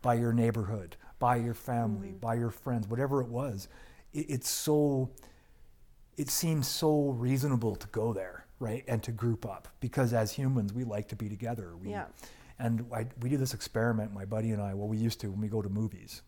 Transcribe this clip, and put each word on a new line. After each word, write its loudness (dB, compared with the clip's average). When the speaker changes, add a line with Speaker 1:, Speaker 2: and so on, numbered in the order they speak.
Speaker 1:
by 4
your 4
neighborhood, 2
by 4
your 0
family, -2
Speaker 2:
Mm. -12
Speaker 1:
by 0
your 0
friends, -2
whatever 2
it -2
was. -4
It, -4
it's -2
so, 4
it -2
seems 2
so 4
reasonable 2
to -12
go 0
there, -6
right? -4
And 0
to -6
group 0
up, -10
because 2
as 4
humans, 2
we -2
like -4
to -8
be -4
together. -6
We, -8
Speaker 2:
Yeah. -4
Speaker 1:
and 0
I, -2
we -2
do 2
this 0
experiment, 0
my -8
buddy 0
and 0
I, -2
well, -2
we 0
used 0
to, -4
when -4
we 0
go 0
to -2
movies -4